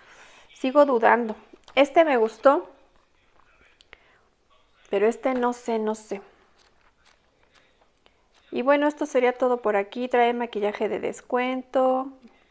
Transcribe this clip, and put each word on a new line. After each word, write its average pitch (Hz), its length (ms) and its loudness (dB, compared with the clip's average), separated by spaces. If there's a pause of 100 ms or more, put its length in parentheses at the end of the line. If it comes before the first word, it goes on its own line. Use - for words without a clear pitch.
(540)
Sigo 277 300 2
dudando. 226 500 2 (400)
Este 285 300 4
me 285 140 0
gustó, 269 520 2 (2250)
pero 202 160 0
este 233 280 -2
no 240 180 -2
sé, 233 260 -6
no 214 160 -4
sé. 202 260 -12 (2250)
Y 240 100 -6
bueno, 285 260 2
esto 294 200 -4
sería 247 260 0
todo 247 300 -2
por 208 140 0
aquí. 220 320 -4
Trae 240 260 2
maquillaje 214 540 -4
de 208 120 -4
descuento. 262 1080 -2 (420)